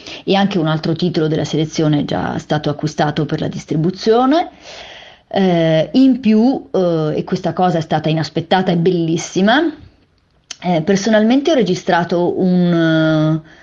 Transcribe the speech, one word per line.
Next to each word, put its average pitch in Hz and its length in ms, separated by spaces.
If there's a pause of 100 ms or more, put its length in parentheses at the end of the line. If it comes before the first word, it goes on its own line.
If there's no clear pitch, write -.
(240)
E 190 120
anche 196 220
un 160 100
altro 156 260
titolo 160 340
della 160 160
selezione 151 560
è - 60
già - 320
stato 151 320
acquistato 151 560
per 156 160
la - 80
distribuzione. 226 1040 (760)
Eh, 165 640
in 262 300
più, 220 500
eh, 165 460
e - 80
questa 175 260
cosa 180 260
è 160 40
stata 156 260
inaspettata 165 640
e 170 60
bellissima, 180 920 (920)
eh, 175 200
personalmente 220 680
ho 311 40
registrato 175 840
un, 180 320
eh, 160 800 (140)